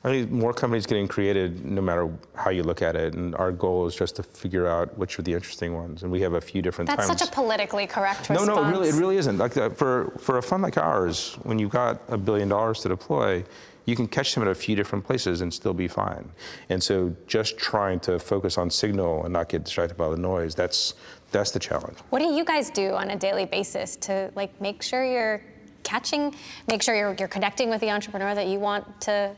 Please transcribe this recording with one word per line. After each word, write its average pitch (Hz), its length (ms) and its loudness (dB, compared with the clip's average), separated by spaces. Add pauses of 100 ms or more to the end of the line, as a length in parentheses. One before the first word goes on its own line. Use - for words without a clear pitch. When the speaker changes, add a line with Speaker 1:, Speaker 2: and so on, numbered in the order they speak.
Speaker 1:
I 131 60 2
think 127 200 0
more 117 240 2
companies 113 320 0
getting 101 220 2
created 95 580 0
no 98 160 0
matter 87 260 2 (280)
how - 140 2
you 90 120 2
look 82 200 0
at 82 120 2
it, 80 200 0
and 85 200 -4
our 92 160 0
goal 90 360 0
is 85 100 -4
just - 200 -2
to 98 60 -8
figure 90 440 -2
out 85 300 0
which 92 220 -4
are 85 40 -6
the 85 120 0
interesting 85 400 -6
ones, 85 300 -8
and 90 80 -4
we 92 80 2
have 87 140 2
a 85 60 2
few - 220 -4
different 87 260 -2
Speaker 2:
That's - 200 2
Speaker 1:
times. - 120 2
Speaker 2:
such 339 80 0
a - 40 -8
politically 208 540 0
correct 196 440 -2
Speaker 1:
No, 180 140 4
no, 208 180 4
it 147 80 2
really, - 20 4
it 190 60 2
Speaker 2:
response. 156 220 4
Speaker 1:
really 190 180 4
isn't. 117 200 2
Like, 117 180 2
uh, 113 140 4
for, 127 480 2
for 127 200 2
a 120 40 2
fund 190 200 2
like 160 160 2
ours, 104 640 2
when 113 160 0
you've 104 140 0
got 120 360 2
a 120 80 0
billion 101 320 2
dollars 110 340 2
to 95 60 -2
deploy, 92 560 0 (420)
you 117 100 2
can 117 100 0
catch - 280 -2
them 120 100 2
at 98 40 4
a 92 60 2
few 107 220 -2
different 98 280 -2
places 87 360 0
and 87 120 -2
still 95 220 -2
be 90 140 0
fine. - 420 -4 (380)
And 92 120 0
so 90 340 2 (120)
just 107 320 0
trying 98 420 0
to 87 200 0
focus 98 360 0
on 87 140 0
signal 87 540 0
and 87 80 -4
not 85 160 0
get 78 160 -2
distracted 85 320 -2
by 80 140 0
the 80 60 0
noise, 87 380 -2
that's, - 400 -2 (380)
that's 101 180 2
the - 80 -4
challenge. - 380 -4 (140)
Speaker 2:
What 349 100 2
do 320 60 2
you 320 180 2
guys 302 260 0
do 196 220 0
on 190 180 -2
a 202 60 -4
daily 190 300 0
basis - 500 -4
to, 196 400 -4
like, 196 240 -6
make 202 220 -4
sure 254 220 0
you're 226 380 0 (400)
catching, 294 520 -2 (340)
make 214 140 2
sure 233 120 4
you're, 208 240 2
you're 190 100 -2
connecting 208 400 0
with 220 120 0
the 220 100 2
entrepreneur 202 440 -2
that 202 120 0
you 190 140 0
want 202 420 -2
to 202 360 0